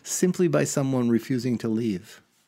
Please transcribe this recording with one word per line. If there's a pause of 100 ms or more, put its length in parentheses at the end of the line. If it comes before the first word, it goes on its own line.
simply
by
someone
refusing
to
leave (280)